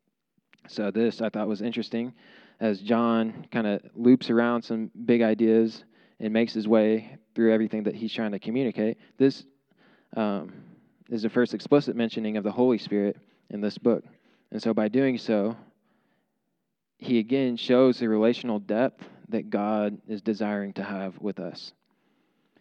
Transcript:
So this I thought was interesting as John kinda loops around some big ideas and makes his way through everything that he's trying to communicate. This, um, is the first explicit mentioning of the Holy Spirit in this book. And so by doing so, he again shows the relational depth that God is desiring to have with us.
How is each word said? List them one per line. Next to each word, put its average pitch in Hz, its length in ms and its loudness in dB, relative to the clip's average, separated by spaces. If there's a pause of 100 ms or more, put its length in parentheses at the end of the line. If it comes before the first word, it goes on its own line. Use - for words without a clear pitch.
(680)
So 104 220 -4
this 110 300 0
I 110 80 -2
thought 107 200 -4
was 101 120 -4
interesting 117 540 -6 (460)
as 104 200 0
John 113 680 0
kinda 104 300 -2 (140)
loops 123 360 4
around 120 320 2
some 110 280 -6 (140)
big 117 160 4
ideas 110 640 2 (340)
and 107 140 -6
makes 113 220 0
his 107 120 -2
way 110 520 2 (160)
through 113 180 4
everything 110 300 0
that 101 120 -2
he's 110 180 -8
trying 110 200 -4
to 98 60 -6
communicate. 117 580 -2 (220)
This, 135 260 2 (720)
um, 104 360 -2 (580)
is 113 120 -4
the 110 60 0
first 123 240 2
explicit 127 420 0
mentioning 110 440 -4
of 98 60 -2
the 104 80 -2
Holy 123 260 2
Spirit 101 400 -2 (320)
in 104 100 -8
this 104 160 -4
book. 113 280 0 (460)
And 110 120 -8
so 113 100 0
by 110 160 0
doing 127 300 0
so, 110 380 -2 (1400)
he 123 220 0
again 123 380 0
shows 127 420 4
the 117 100 0
relational 110 520 2
depth 104 440 -2 (240)
that 107 220 -6
God 104 480 -2 (100)
is 104 140 -8
desiring 104 500 -4
to 98 100 -8
have 98 380 -8
with 98 180 -6
us. 87 340 -12 (880)